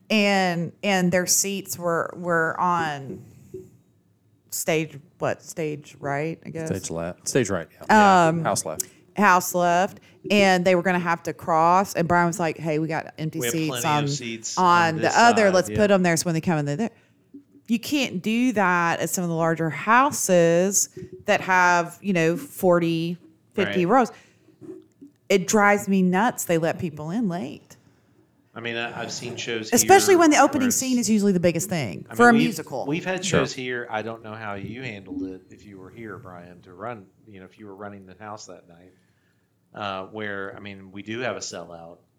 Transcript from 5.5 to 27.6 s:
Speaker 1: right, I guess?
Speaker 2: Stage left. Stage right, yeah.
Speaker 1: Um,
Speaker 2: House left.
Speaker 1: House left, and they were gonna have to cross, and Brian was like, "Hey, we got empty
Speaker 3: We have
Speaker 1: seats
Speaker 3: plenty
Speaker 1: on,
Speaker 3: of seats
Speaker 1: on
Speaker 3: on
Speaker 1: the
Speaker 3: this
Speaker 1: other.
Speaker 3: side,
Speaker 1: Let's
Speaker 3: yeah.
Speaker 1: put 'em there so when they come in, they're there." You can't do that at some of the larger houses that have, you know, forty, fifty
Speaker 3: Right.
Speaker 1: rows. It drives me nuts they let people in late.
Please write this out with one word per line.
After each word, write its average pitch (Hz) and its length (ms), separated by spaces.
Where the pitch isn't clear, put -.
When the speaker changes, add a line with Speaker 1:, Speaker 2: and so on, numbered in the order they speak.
Speaker 1:
right, 147 440
I - 40
guess? 160 200
Speaker 2:
Stage 98 220
left. 82 380
Stage 120 200
right, 90 200
yeah. 196 400
Speaker 1:
Um, 165 140
Speaker 2:
House 104 220
left. - 220
Speaker 1:
House 185 380
left, 175 460
and 196 340
they 185 100
were 170 80
gonna 180 160
have 170 260
to 160 80
cross, 175 640
and 170 140
Brian 175 180
was 165 140
like, 160 180
"Hey, 156 200
we 160 100
got 156 300
empty 156 220
Speaker 3:
We 120 60
have 117 60
Speaker 1:
seats 160 160
Speaker 3:
plenty 139 60
Speaker 1:
on, 147 180
Speaker 3:
of 139 60
seats 120 480
Speaker 1:
on 185 60
Speaker 3:
on 160 80
Speaker 1:
the 151 60
Speaker 3:
this 156 140
Speaker 1:
other. 226 300
Speaker 3:
side, 190 80
Speaker 1:
Let's 185 160
Speaker 3:
yeah. 214 60
Speaker 1:
put 208 140
'em 190 120
there 170 140
so - 80
when 170 100
they 160 60
come 160 180
in, 147 80
they're 143 100
there." 214 140
You 226 100
can't 262 420
do 233 320
that 180 480
at 165 100
some 185 120
of 175 80
the 165 60
larger 165 340
houses 190 1160
that 196 140
have, 175 640
you 196 100
know, 170 240
forty, 170 800
fifty 196 320
Speaker 3:
Right. 202 80
Speaker 1:
rows. 254 160
It 190 180
drives 202 420
me 190 140
nuts 185 440
they 170 120
let 160 220
people 151 320
in 220 160
late. - 480